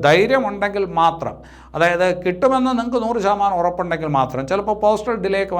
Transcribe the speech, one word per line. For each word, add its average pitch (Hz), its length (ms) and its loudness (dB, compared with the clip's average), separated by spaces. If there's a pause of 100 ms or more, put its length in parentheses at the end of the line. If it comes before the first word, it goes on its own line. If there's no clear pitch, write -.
ധൈര്യമുണ്ടെങ്കിൽ 202 800 2 (160)
മാത്രം, 160 340 0 (400)
അതായത് 175 300 2 (180)
കിട്ടുമെന്ന് 254 540 2
നിങ്ങൾക്ക് 233 260 -2
നൂറ് 233 200 -2
ശതമാനം 202 360 2
ഉറപ്പുണ്ടെങ്കിൽ 170 580 -2
മാത്രം, 131 320 -2
ചിലപ്പോൾ 202 340 -2
പോസ്റ്റൽ 214 400 2
ഡിലേ 196 220 0
ഒക്കെ 185 140 -6